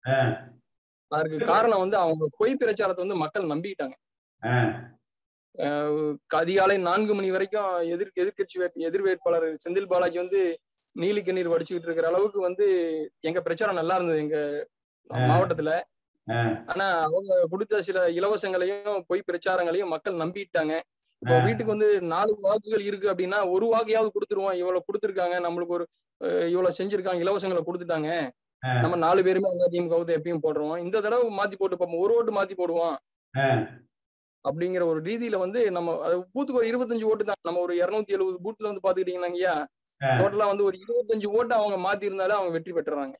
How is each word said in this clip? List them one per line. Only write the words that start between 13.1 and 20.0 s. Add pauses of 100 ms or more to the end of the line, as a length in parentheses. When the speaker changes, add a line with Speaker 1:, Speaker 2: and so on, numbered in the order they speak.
Speaker 2:
எங்க
பிரச்சாரம்
நல்லா
இருந்தது
எங்க (720)
Speaker 1:
ஆ.
Speaker 2:
மாவட்டத்துல. (580)
Speaker 1:
ஆ. (300)
Speaker 2:
ஆனா (140)
அவங்க
கொடுத்த
சில
இலவசங்களையும்
பொய்
பிரச்சாரங்களையும்
மக்கள்